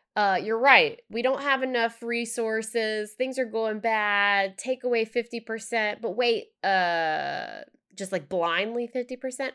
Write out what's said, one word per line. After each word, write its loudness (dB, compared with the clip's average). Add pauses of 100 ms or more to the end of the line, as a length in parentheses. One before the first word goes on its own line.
(160)
uh, 2
you're -2
right. 6 (100)
We -6
don't 0
have 0
enough -2
resources. -2
Things -4
are 2
going -2
bad. 2
Take -4
away 2
fifty -4
percent. -4
But -4
wait, 0 (180)
uh," 0 (340)
just, -8
like, -4
blindly 0
fifty -6
percent. -6